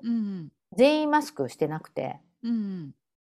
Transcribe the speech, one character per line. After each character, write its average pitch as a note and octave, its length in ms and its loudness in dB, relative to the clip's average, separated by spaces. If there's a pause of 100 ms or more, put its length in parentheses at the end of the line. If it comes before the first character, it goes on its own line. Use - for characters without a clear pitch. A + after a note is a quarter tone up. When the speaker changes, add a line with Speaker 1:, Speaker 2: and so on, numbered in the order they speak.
Speaker 1:
う - 40 -8
ん A#3 40 0
う - 20 2
ん。 G3 400 -4 (240)
Speaker 2:
全 D4 260 6
員 D4+ 80 0
マ D4 120 4
ス D4 100 -10
ク C3 160 -2
し - 80 -16
て D#3 100 0
な D#3 140 -4
く - 100 -18
て。 C3+ 300 -6 (220)
Speaker 1:
う A#3 80 -2
ん F#3+ 420 -4 (440)